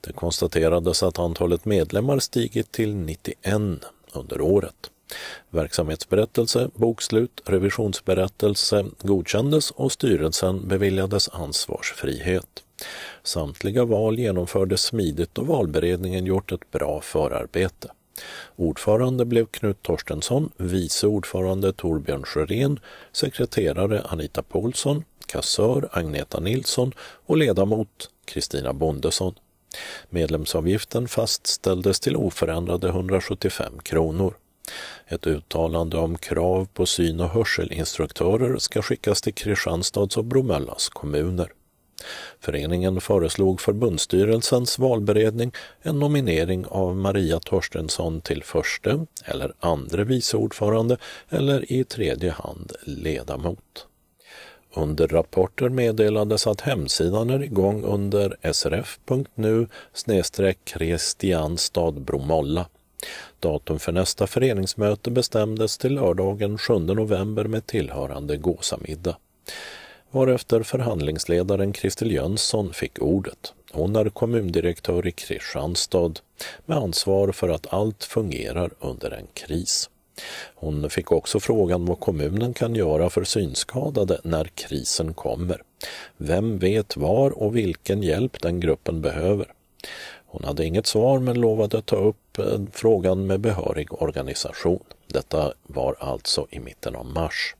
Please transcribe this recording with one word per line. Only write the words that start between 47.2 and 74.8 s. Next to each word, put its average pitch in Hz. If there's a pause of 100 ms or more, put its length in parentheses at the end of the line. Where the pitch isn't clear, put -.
Torstensson 82
till 76
förste 117 (200)
eller -
andre 85
vice 117
ordförande 110 (320)
eller 139
i 127
tredje 85
hand 82 (120)
ledamot. 73 (840)
Under 78
rapporter 92
meddelades 107
att 107
hemsidan 104
är 135
igång 104
under 101
S -
R -
F 101
punkt 131
nu 110 (260)
snedstreck 95
Kristianstad 82
Bromölla. 71 (760)
Datum 78
för -
nästa 92
föreningsmöte 107
bestämdes 110
till 131
lördagen 104
sjunde 95
november 107
med 110
tillhörande 71
gåsamiddag. 82 (920)
Varefter 127
förhandlingsledaren 95
Kristel -
Jönsson 92
fick -
ordet. 92 (180)
Hon 90
är 107
kommundirektör 90